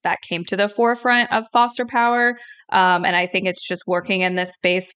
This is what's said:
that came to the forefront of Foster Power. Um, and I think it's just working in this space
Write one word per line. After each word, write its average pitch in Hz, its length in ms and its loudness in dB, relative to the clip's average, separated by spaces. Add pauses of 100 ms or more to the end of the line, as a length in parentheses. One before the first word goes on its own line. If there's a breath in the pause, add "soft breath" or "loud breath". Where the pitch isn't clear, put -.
that - 200 -2
came 170 240 -8
to 190 100 -4
the 202 120 0
forefront 240 640 0
of 220 200 0
Foster 240 320 2
Power. 240 540 0 (320 loud breath)
Um, 180 340 2
and 175 120 0
I 180 100 2
think 185 200 -4
it's 180 200 -4
just 180 200 -8
working 180 360 0
in 180 120 0
this 180 200 -4
space 180 420 -2